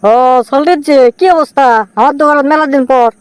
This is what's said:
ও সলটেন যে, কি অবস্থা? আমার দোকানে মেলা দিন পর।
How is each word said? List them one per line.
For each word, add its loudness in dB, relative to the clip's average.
ও 0
সলটেন -2
যে, 0
কি -4
অবস্থা? 0
আমার 0
দোকানে 0
মেলা -2
দিন -2
পর। 0